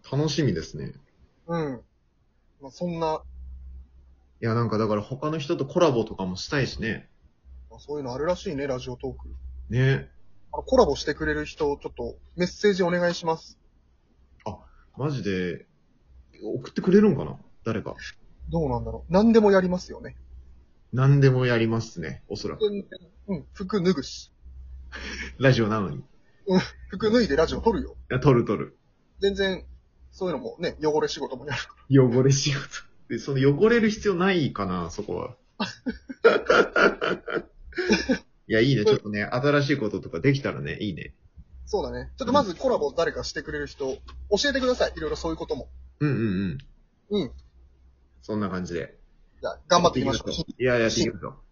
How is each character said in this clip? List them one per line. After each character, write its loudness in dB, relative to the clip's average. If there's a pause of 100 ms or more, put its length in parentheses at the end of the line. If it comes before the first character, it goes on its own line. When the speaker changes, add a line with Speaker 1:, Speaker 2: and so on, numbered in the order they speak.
(100)
Speaker 1:
楽 0
し 0
み 2
で -4
す -12
ね。 -10 (540)
Speaker 2:
う -2
ん。 -4 (800)
ま -18
あ、 -16
そ -8
ん -6
な。 -2 (1160)
Speaker 1:
い -4
や、 0
な 2
ん 0
か 0
だ 2
か 2
ら 0
他 -6
の -4
人 -2
と -2
コ -2
ラ 8
ボ 2
と -8
か -4
も -4
し -10
た 0
い 2
し -8
ね。 -6 (600)
Speaker 2:
ま -20
あ、 -20
そ -10
う -6
い -6
う -8
の -8
あ -8
る -4
ら 0
し -8
い -6
ね、 -4
ラ -4
ジ -10
オ -8
ト -10
ー -8
ク。 -16 (400)
Speaker 1:
ね。 0 (420)
Speaker 2:
あ -8
の、 -8
コ 2
ラ 8
ボ 0
し -10
て -2
く -6
れ -2
る -4
人、 -2
ち -16
ょ -8
っ -20
と -12 (200)
メ -2
ッ -2
セ 2
ー 0
ジ 0
お 2
願 0
い -4
し -8
ま 0
す。 -20 (880)
Speaker 1:
あ、 -8 (380)
マ -4
ジ -6
で、 -4 (760)
送 -8
っ -20
て -2
く 0
れ 10
る 8
ん 2
か -4
な？ -10 (260)
誰 -4
か。 -10 (540)
Speaker 2:
ど 0
う -2
な -2
ん -8
だ -8
ろ -12
う。 -4
何 6
で 8
も 6
や 6
り 0
ま -2
す -12
よ -14
ね。 -16 (760)
Speaker 1:
何 6
で 8
も 4
や 4
り 4
ま 0
す -12
ね、 -10
お -8
そ -8
ら -6
く。 -18
Speaker 2:
全 2
然、 -8 (380)
う -4
ん、 -20
服 -2
脱 4
ぐ 0
し。 -14 (1040)
Speaker 1:
ラ 8
ジ 4
オ 2
な 0
の -4
に。 -10 (440)
Speaker 2:
う 2
ん、 6 (280)
服 0
脱 4
い 2
で 2
ラ 4
ジ -6
オ -6
撮 4
る -2
よ。 -12 (140)
Speaker 1:
い 0
や、 0
撮 8
る 4
撮 0
る。 -8 (440)
Speaker 2:
全 0
然、 -2 (480)
そ -6
う -2
い -2
う -2
の -8
も -10
ね、 -4
汚 2
れ 0
仕 -6
事 -8
も -14
や -6 (340)
る。 8
Speaker 1:
汚 4
れ 6
仕 2
事。 -4 (480)
で、 -4
そ -6
の 4
汚 6
れ 6
る 4
必 -2
要 2
な 2
い 2
か -4
な、 -4
そ -10
こ -6
は。 -10 (220)
<laughs> 0 (1000)
い -4
や、 4
い 4
い 4
ね。 0
ち 4
ょ 4
っ -2
と -8
ね、 -4
新 2
し -2
い 0
こ -2
と -4
と -14
か -8
で 4
き -2
た -4
ら -10
ね、 -8
い -4
い -8
ね。 -14 (500)
Speaker 2:
そ -2
う -4
だ -6
ね。 -10
ち -8
ょ -4
っ -4
と 0
ま 6
ず -4
コ -2
ラ 2
ボ -2
誰 0
か -6
し -8
て -8
く -12
れ -6
る -6
人、 -8 (340)
教 2
え -4
て 0
く 0
だ 2
さ 2
い。 -6
い -12
ろ -4
い -4
ろ -2
そ -6
う -2
い -4
う -6
こ -8
と -4
も。 -12 (300)
Speaker 1:
う 0
ん 0
う 0
ん -2 (520)
う -2
ん。 0
Speaker 2:
う -2
ん。 -8 (880)
Speaker 1:
そ -8
ん -2
な -2
感 -6
じ -10
で。 -8 (420)
Speaker 2:
じ -8
ゃ -4
あ、 -12
頑 6
張 4
っ 4
て 0
い 0
き 0
ま 0
し -4
ょ -14
う。 -4
Speaker 1:
い -6
や、 2
や 4
っ 0
て 0
い 4
き 0
ま -12
し -12
ょ -10
う。 -18 (160)